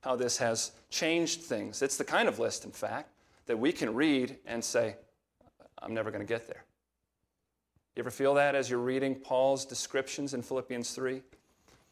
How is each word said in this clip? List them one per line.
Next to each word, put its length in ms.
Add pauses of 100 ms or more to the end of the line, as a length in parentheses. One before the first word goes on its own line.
how 140
this 220
has 340 (180)
changed 520
things. 420
It's 140
the 60
kind 240
of 120
list, 260
in 60
fact, 420 (320)
that 120
we 140
can 220
read 540
and 180
say, 320 (800)
"I'm 160
never 160
gonna 160
get 220
there." 180 (1300)
You 80
ever 80
feel 240
that 200
as 140
you're 100
reading 400
Paul's 460
descriptions 680
in 100
Philippians 520
three? 280 (680)